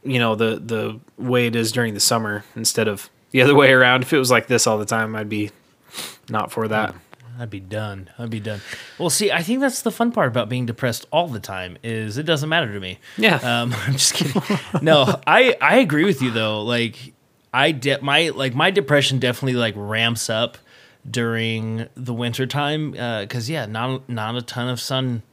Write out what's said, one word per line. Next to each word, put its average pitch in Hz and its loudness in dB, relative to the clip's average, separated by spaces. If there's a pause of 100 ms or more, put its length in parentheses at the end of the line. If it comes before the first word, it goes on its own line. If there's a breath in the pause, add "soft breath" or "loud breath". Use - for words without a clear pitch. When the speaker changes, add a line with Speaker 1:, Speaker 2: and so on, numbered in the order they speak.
Speaker 1:
you 131 0
know, 113 2
the, 110 -2
the 110 -6 (160)
way 123 0
it 117 -4
is 113 -2
during 117 -2
the 98 -6
summer 110 0 (100)
instead 113 -2
of 101 -6 (220)
the 131 6
other 143 8
way 139 8
around. 127 6
If 127 -2
it 160 4
was 127 2
like 117 4
this 123 2
all 110 2
the 104 -4
time, 110 -2
I'd 107 -8
be 104 -4 (760 loud breath)
not 107 -4
for 110 -4
that. 107 0 (460)
Speaker 2:
I'd 120 -10
be 101 -12
done. 98 -10 (100)
I'd 120 -8
be 110 -6
done. 104 -8 (380 loud breath)
Well, 170 0
see, 208 0
I 170 0
think 220 0
that's 262 -2
the 226 0
fun 233 0
part 180 2
about 113 -2
being 123 -2
depressed 117 -4
all 170 2
the 117 -6
time 92 -10
is 110 -6
it 156 -4
doesn't 156 0
matter 156 0
to 101 -8
me. 92 -10 (180 loud breath)
Speaker 1:
Yeah. 208 4
Speaker 2:
Um, 120 0
<laughs> 98 -4
I'm 139 0
just - 0
kidding. 156 0 (400)
No, 151 4
I, 226 6
I 160 6
agree 160 4
with 175 2
you 127 0
though. 110 -2
Like, 117 -4 (380)
I 143 4
de-, 139 0
my, 143 2
like, 131 -4
my 160 4
depression 143 2
definitely, 127 -2
like, 113 0
ramps 110 -2
up 113 -2 (500 soft breath)
during 113 -4
the 123 -8
winter 120 -4
time. 147 -4
Uh, 113 -4
'cause 113 -6
yeah, 147 -6
not, 123 -6
not 113 -6
a 123 -8
ton 123 -6
of 123 -6
sun 127 -4 (100)